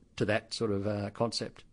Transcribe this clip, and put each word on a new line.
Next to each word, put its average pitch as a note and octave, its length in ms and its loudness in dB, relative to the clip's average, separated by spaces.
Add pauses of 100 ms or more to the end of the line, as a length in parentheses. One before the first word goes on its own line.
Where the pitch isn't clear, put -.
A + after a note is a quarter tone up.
(160)
to A#2 100 2
that G#2 280 0
sort A2 180 0
of, G2 140 0
uh, G#2 240 0
concept. - 640 -2